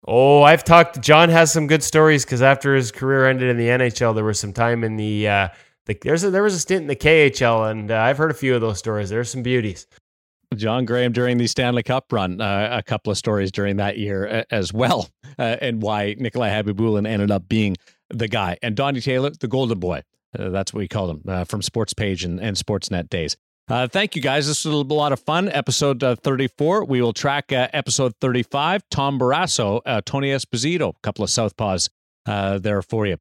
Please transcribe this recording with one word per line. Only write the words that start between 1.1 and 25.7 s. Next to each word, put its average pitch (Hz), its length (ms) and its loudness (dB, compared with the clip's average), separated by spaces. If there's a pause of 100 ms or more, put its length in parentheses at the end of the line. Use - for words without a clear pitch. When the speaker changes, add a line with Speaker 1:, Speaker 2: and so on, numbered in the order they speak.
Speaker 1:
has 165 220 6
some 156 140 0
good 151 160 2
stories 156 440 4
'cause 123 180 0
after 139 320 4
his 127 160 0
career 131 360 0
ended 127 220 0
in 123 80 0
the 117 140 2
N 127 100 2
H 123 220 0
L, 113 100 2
there 110 100 0
was 107 160 -2
some 101 140 -8
time 117 300 0
in 110 140 -4
the, 107 300 -2
uh, 101 200 2 (400)
the, 107 120 -4
there's 165 240 0
a, 202 60 0
there 190 140 2
was 208 100 2
a 175 60 -4
stint 185 240 -2
in 147 40 -8
the 143 80 -2
K 156 260 6
H 139 200 4
L, 113 240 2
and, 110 240 -4
uh, 113 100 0
I've 127 200 2
heard 156 100 2
a 147 60 -2
few 131 180 -2
of 120 80 0
those 110 160 -2
stories. 104 320 -4
There's 113 220 -4
some 131 100 -8
beauties. 117 460 -2 (680)
Speaker 2:
John 110 300 -2
Graham 120 260 0
during 123 280 0
the 120 80 0
Stanley 123 340 0
Cup - 320 -4
run, 92 260 -2
uh, 101 320 -2
a 117 120 -4
couple - 260 -4
of 98 80 -2
stories 101 340 -2
during 101 260 -4
that 101 200 -2
year, 101 300 -6
uh, 110 240 -4
as 95 200 -2
well, 117 380 0 (300)
uh, 120 200 -2
and 117 220 -4
why 104 380 -2
Nikolai 120 320 -2
Khabibulin 104 560 0
ended 104 240 0
up 95 180 -2
being 107 260 0 (360)
the 117 160 -4
guy. 98 340 -4
And 113 140 -4
Donnie 135 260 -2
Taylor, 131 300 -2
the - 160 -8
Golden 117 320 -2
Boy. 87 240 -4 (340)
Uh, 98 120 -6
that's 95 220 -4
what 107 80 -8
we 98 80 -6
called 95 300 -4
him, 73 100 -16
uh, 92 180 -4
from 104 180 -6
Sports - 300 -4
Page 98 300 -4
and, 90 160 -6
and 101 180 -4
Sportsnet 92 520 -4
days. 82 280 -6 (300)
Uh, 123 200 -2
thank 202 280 -4
you, 139 60 -4
guys. 139 240 0
This 147 180 -4
was 151 120 -2
a - 20 2 (160)
lot 147 180 0
of 131 80 -2
fun. 175 300 -2
Episode, 139 540 -2